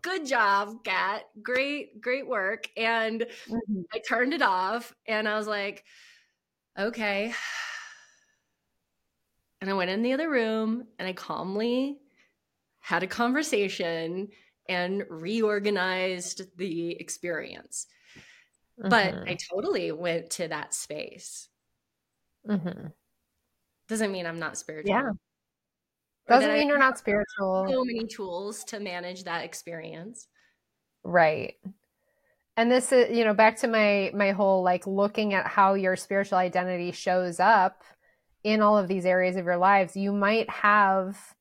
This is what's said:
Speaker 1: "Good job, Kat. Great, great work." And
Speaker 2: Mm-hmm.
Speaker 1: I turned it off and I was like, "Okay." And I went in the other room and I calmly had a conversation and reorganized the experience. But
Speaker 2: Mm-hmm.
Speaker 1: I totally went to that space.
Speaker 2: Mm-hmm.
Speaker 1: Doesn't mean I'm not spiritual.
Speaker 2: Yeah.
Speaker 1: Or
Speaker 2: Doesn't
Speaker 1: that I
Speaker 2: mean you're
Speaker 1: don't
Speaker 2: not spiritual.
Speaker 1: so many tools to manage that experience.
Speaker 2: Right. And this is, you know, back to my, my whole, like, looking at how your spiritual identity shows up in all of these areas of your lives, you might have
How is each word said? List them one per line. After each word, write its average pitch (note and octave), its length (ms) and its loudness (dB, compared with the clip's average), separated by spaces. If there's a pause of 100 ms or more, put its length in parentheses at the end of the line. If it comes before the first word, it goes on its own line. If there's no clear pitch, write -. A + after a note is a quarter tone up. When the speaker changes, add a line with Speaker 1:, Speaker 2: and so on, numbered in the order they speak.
Speaker 1:
"Good F4 240 -6
job, G#3 580 2
Kat. F#3+ 380 -2 (200)
Great, C4 580 -4
great B3+ 260 -4
work." A3 500 -4
And A3+ 500 -2 (220)
Speaker 2:
Mm-hmm. G#3+ 340 -4 (100)
Speaker 1:
I - 140 -6
turned B3 280 0
it C#4 80 0
off G3 520 -2 (120)
and G#3+ 220 -2
I G#3+ 80 -2
was G#3+ 100 -2
like, G3+ 380 -6 (960)
"Okay." G#3+ 540 -2 (2250)
And F#3+ 100 -6
I G3 40 0
went F#3 160 0
in G3+ 120 -2
the B3 100 0
other D#4 160 -2
room A3 580 -2 (120)
and F3+ 80 -6
I F#3 60 -6
calmly A3 880 -4 (840)
had F3 240 -2
a - 20 -6
conversation G3 1200 -2 (400)
and F#3 400 -2
reorganized F#3 1300 -2 (160)
the E3+ 320 -6 (100)
experience. - 840 -10 (920)
But G3 380 2
Speaker 2:
Mm-hmm. - 140 -10
Speaker 1:
I F3+ 100 -6 (120)
totally G3 420 -2
went E3 380 -4
to E3+ 180 -6
that D3+ 260 -8
space. - 760 -12 (1000)
Speaker 2:
Mm-hmm. F3 400 -4 (1000)
Speaker 1:
Doesn't G#3+ 240 -2
mean F3+ 160 -6
I'm E3 140 -8
not - 180 -8
spiritual. D#3 320 -8
Speaker 2:
Yeah. A#3+ 200 2
Speaker 1:
Or G3 40 -4 (1120)
Speaker 2:
Doesn't B3+ 200 8
Speaker 1:
that - 80 4
I - 20 4
Speaker 2:
mean D4 100 4
you're C#4+ 100 4
Speaker 1:
don't C4+ 100 8
Speaker 2:
not C4 100 0
spiritual. G3 680 0
Speaker 1:
so B3+ 160 0
many A#3 220 -4
tools G3+ 580 -8
to G#3 160 -12
manage F3+ 440 -10
that E3+ 200 -6
experience. E3 840 -14 (760)
Speaker 2:
Right. E3 500 2 (1040)
And A#3 140 4
this B3+ 200 4
is, A#3 260 6
you A#3 80 4
know, G#3+ 100 4
back A3 240 6
to B3 100 0
my, G#3 440 4
my G3+ 200 2
whole, F#3+ 320 4
like, F3+ 240 2
looking G3+ 460 0
at F#3 120 0
how G3 280 6
your F#3+ 200 2
spiritual G3 440 0
identity F3+ 520 0
shows F3+ 480 -2
up F#3+ 440 4 (600)
in G#3+ 160 2
all G#3+ 160 8
of F#3+ 120 2
these F#3 180 0
areas F#3 300 4
of F#3 80 -4
your F3 120 2
lives, F#3+ 400 4
you G3 160 0
might G3+ 380 2
have G3 640 4 (240)